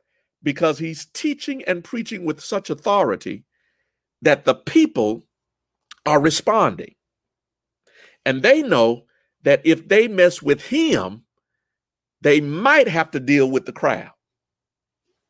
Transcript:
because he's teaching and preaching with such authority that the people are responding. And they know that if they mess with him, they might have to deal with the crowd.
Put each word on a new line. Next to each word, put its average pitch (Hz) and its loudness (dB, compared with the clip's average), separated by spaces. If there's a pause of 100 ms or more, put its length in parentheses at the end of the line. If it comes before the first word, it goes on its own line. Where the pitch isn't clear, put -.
(420)
because 151 -2
he's 160 -10
teaching 285 -8
and 175 -6
preaching 220 -10
with 151 -6
such - -8
authority 139 -2 (760)
that 147 0
the 127 2
people 117 0 (800)
are 151 2
responding. 147 0 (1300)
And 131 -2
they 262 4
know 127 0 (380)
that 139 2
if 160 2
they 220 4
mess 180 2
with 143 0
him, 135 -2 (960)
they 147 2
might 214 2
have 160 -2
to 143 -6
deal 135 2
with 131 -2
the 120 -12
crowd. - -4 (1200)